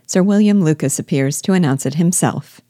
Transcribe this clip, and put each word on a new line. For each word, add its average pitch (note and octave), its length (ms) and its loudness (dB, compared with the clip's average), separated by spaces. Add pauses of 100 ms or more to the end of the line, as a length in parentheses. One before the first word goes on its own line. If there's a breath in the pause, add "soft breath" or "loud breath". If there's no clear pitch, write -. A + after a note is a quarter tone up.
Sir - 160 0
William G3+ 420 2
Lucas D3+ 360 -2
appears C#3 420 -2
to F#3+ 120 -2
announce D3 340 0
it C#3+ 80 -6
himself. - 760 -2